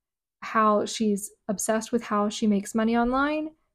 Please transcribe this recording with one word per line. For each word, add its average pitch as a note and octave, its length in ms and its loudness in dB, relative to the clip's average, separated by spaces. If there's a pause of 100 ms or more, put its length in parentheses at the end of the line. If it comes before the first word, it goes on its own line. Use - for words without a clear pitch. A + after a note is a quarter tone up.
(420)
how G#3+ 440 2
she's G3+ 460 -2 (180)
obsessed A3 420 -2
with A#3 120 0
how G#3 260 0
she G#3+ 180 -2
makes G3+ 260 0
money A3+ 240 2
online, C#4+ 520 0 (260)